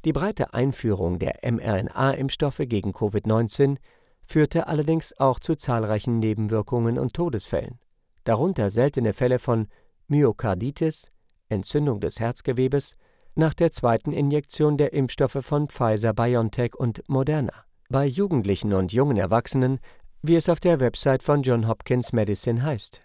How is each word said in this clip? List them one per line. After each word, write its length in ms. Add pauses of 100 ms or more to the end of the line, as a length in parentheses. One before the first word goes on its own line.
Die 80
breite 400
Einführung 640
der 240
M-R-N-A-Impfstoffe 1200
gegen 280
covid 340
neunzehn 500 (460)
führte 440
allerdings 520
auch 200
zu 160
zahlreichen 640
Nebenwirkungen 760
und 160
Todesfällen, 680 (440)
darunter 460
seltene 440
Fälle 260
von 280 (400)
Myokarditis, 1040 (380)
Entzündung 500
des 200
Herzgewebes, 760 (380)
nach 200
der 180
zweiten 400
Injektion 680
der 140
Impfstoffe 500
von 280
Pfizer-BioNTech 1040
und 320
Moderna. 460 (360)
Bei 160
Jugendlichen 680
und 180
jungen 240
Erwachsenen, 640 (420)
wie 140
es 140
auf 100
der 220
Website 420
von 180
John 260
Hopkins 440
Medicine 500
heißt. 440